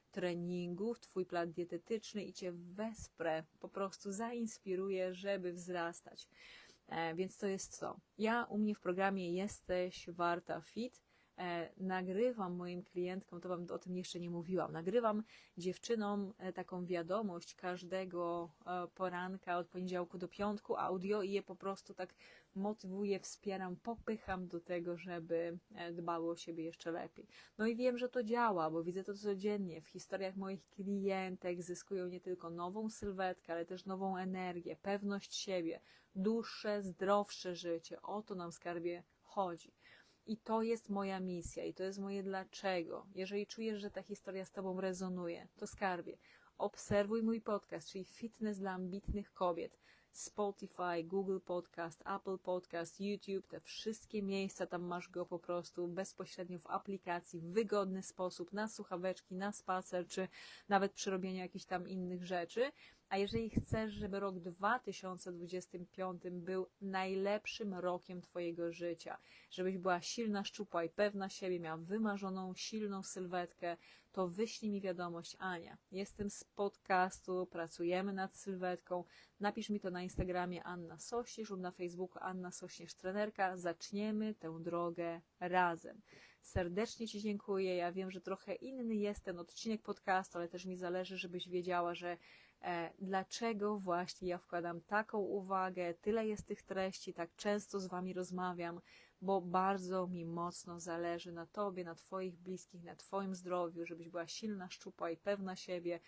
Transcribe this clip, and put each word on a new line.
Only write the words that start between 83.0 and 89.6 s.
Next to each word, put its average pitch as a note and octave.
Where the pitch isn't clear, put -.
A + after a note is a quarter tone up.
Zaczniemy G#3
tę D#3+
drogę E3+
razem. F3
Serdecznie G3+
ci G#3
dziękuję. G3
Ja F3
wiem, F#3+
że F#3
trochę F#3+
inny B3
jest G#3
ten F3
odcinek G#3+